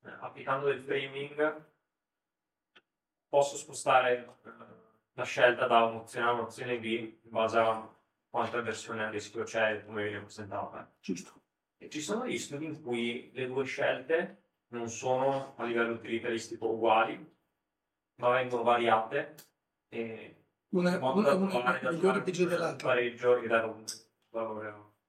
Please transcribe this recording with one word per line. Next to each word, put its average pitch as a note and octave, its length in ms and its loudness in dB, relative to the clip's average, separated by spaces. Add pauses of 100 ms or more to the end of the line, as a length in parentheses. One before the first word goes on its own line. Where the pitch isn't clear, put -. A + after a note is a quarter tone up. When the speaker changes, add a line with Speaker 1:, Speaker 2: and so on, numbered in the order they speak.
Speaker 1:
eh, A2 60 -16 (120)
applicando C3+ 460 -4
del B2+ 140 0
framing C#3 840 -4 (1600)
posso C#3+ 300 4
spostare, B2+ 880 2
eh, A2+ 40 -18 (640)
la B2 100 -6
scelta B2 440 4
da A#2 160 8
un'opzione A2+ 420 -2
A - 40 4
a B2 40 4
un'opzione A#2+ 460 -4
B A2 60 -10
in A2+ 440 -6
base A2+ 280 2
a A2 380 2 (340)
quanta - 280 -2
avversione A2 460 -4
al G#2+ 80 -4
rischio G#2+ 320 -8
c'è A2 300 0
e G2+ 120 -8
come G#2+ 180 -6
viene G2+ 180 -6
presentata. - 680 -12 (100)
Speaker 2:
Giusto. - 400 -8 (360)
Speaker 1:
E - 120 -18
ci D3 120 -8
sono G#3+ 220 -4
degli A#3+ 140 -4
studi D3 280 -8
in D3 160 -10
cui A#2+ 520 -4
le B2+ 140 -4
due B2+ 180 -2
scelte - 800 -2 (260)
non A#2 200 -6
sono C3 680 0
a A#2 80 -6
livello A#2 280 0
utilitaristico A2+ 760 -4
uguali, G#2+ 680 2 (800)
ma B2 140 2
vengono B2 340 2
variate A#2+ 720 2 (540)
e A2+ 560 -10 (240)
Speaker 2:
Una, F3 240 2
Speaker 1:
in - 60 -2
modo C3 200 2
Speaker 2:
una, A3 100 6
Speaker 1:
da F#3+ 60 6
Speaker 2:
una, F#3 140 2
Speaker 1:
trovare, - 300 0
da F3 120 -2
Speaker 2:
migliore E3+ 80 -2
Speaker 1:
trovare F#3+ 240 4
Speaker 2:
peggiore F3+ 280 0
Speaker 1:
il E3+ 60 0
Speaker 2:
dell'altra. D3+ 300 -2
Speaker 1:
pareggio B2 500 4
e A2+ 100 -4
dare A2+ 180 2
un A2 180 -8 (460)
valore. G#2+ 580 -8 (220)